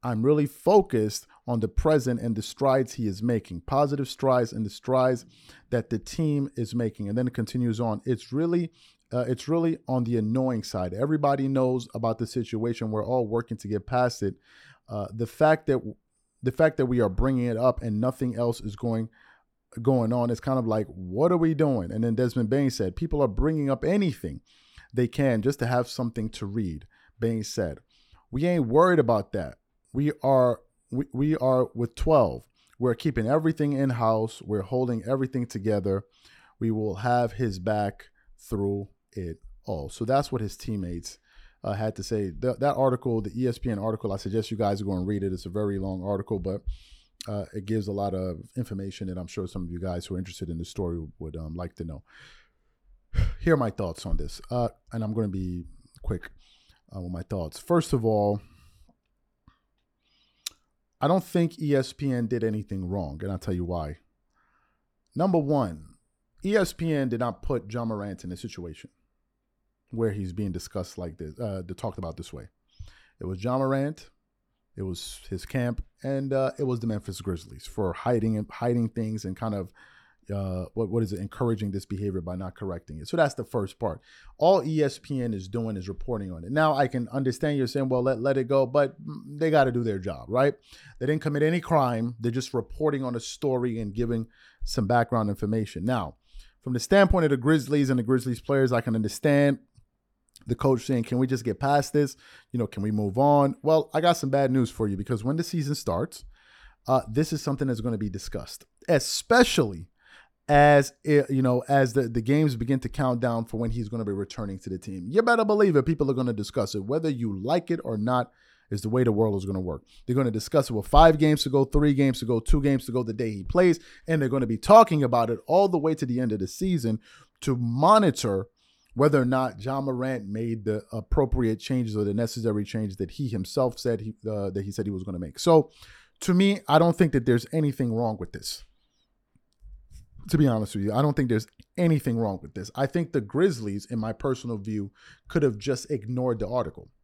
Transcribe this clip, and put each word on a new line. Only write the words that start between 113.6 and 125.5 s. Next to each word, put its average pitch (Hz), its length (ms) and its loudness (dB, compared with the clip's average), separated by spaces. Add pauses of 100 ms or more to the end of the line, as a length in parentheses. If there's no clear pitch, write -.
he's 110 180 -4
gonna 113 160 -6
be 101 60 -4
returning 98 480 -8
to - 100 -14
the 92 100 -6
team. 92 300 -10
You 190 140 2
better 233 220 4
believe 208 320 4
it. 135 100 4
People 147 240 0
are 131 40 0
gonna 123 180 0
discuss 104 420 -4
it, 98 100 -4
whether 156 240 -2
you 117 320 -2
like 165 300 0
it 170 140 -2
or 113 120 -4
not. 123 360 0 (360)
Is 104 140 -4
the 110 60 -4
way 123 160 4
the 117 80 4
world 104 240 2
is 95 80 -4
gonna 95 160 -2
work. 90 220 -6 (240)
They're 123 100 0
gonna 131 140 2
discuss 117 400 0
it - 20 -2
with 107 140 -2
five 156 320 10
games 151 240 4
to 139 80 -2
go, 135 140 4
three 147 280 2
games 135 280 2
to - 40 -6
go, 113 160 2
two 147 200 4
games 139 260 2
to 117 60 -8
go, 123 100 0
the 113 100 -4
day 110 200 -2
he 98 100 -8
plays, 175 360 4 (300)
and 160 140 2
they're 131 60 0
gonna 127 180 0
be 110 120 -2
talking 208 460 8
about 120 240 2
it 117 180 -2
all 190 220 4